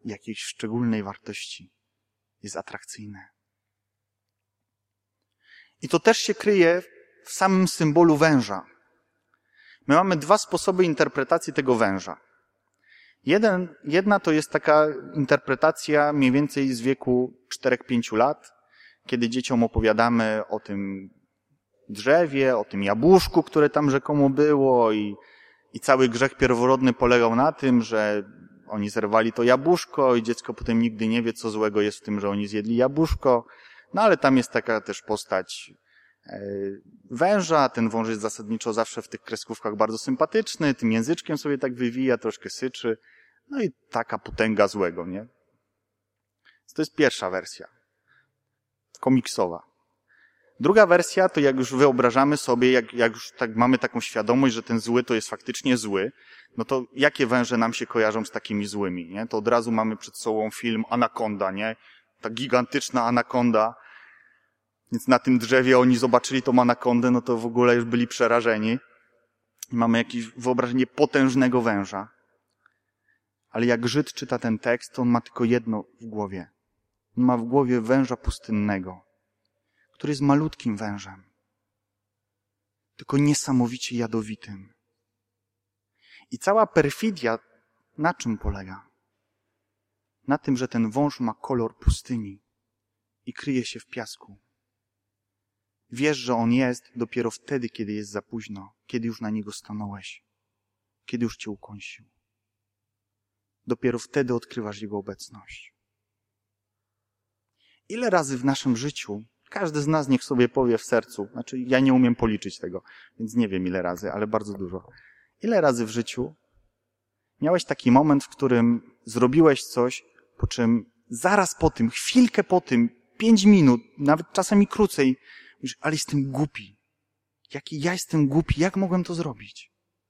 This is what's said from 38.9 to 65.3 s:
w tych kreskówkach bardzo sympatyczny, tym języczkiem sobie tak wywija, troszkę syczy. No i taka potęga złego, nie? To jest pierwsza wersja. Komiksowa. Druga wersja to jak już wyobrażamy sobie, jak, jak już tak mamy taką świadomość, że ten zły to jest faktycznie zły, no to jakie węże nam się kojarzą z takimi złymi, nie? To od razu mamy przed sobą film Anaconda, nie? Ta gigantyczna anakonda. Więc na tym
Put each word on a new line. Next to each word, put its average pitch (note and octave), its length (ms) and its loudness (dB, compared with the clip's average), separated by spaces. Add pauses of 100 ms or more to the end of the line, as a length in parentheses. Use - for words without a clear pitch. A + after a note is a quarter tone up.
w - 60 -16
tych - 140 -16
kreskówkach A2 540 -10
bardzo A2 220 0
sympatyczny, D#3 760 -2
tym A2+ 180 -2
języczkiem C3 460 -2
sobie C#3+ 200 -4
tak B2+ 180 -6
wywija, B2 420 0
troszkę A2+ 320 -8
syczy. A#2+ 480 -4 (520)
No C#4 140 -6
i E3 80 -4 (180)
taka A2+ 300 -6
potęga G#2+ 480 0
złego, F2 380 -4
nie? G2 220 -12 (1500)
To D#3 60 -4
jest D3+ 140 -6
pierwsza B2 340 0
wersja. - 380 -10 (1300)
Komiksowa. A2 760 -2 (840)
Druga G3 280 6
wersja F3 420 2
to - 100 -2
jak C3+ 180 2
już B2+ 160 -4
wyobrażamy C3 640 4
sobie, B2+ 340 2
jak, A#2+ 220 0
jak A#2 200 0
już - 180 -16
tak A2+ 240 -8
mamy B2 220 4
taką A#2 240 -4
świadomość, A#2 540 0
że A2+ 80 -8
ten A2+ 160 -4
zły A#2 240 0
to A#2+ 100 -4
jest A2 160 -4
faktycznie B2 480 -2
zły, G#2 340 -2 (460)
no A2+ 80 -4
to C3 280 -2
jakie C3+ 340 2
węże A#2+ 300 0
nam A2+ 160 0
się A#2 120 -6
kojarzą A2 400 0
z - 60 -16
takimi G#2 340 -6
złymi, F#2 440 -6
nie? G#2+ 180 -10
To A2 100 -6
od G#2 100 -2
razu A#2 240 0
mamy A2 260 -2
przed - 200 -20
sobą A2 340 -4
film A2+ 380 -6
Anaconda, A2 640 -4
nie? G#2+ 240 -6 (460)
Ta A2+ 80 -8
gigantyczna B2 720 -2
anakonda. A#2+ 720 0 (1160)
Więc A#2 160 -6
na B2+ 120 6
tym B2+ 200 2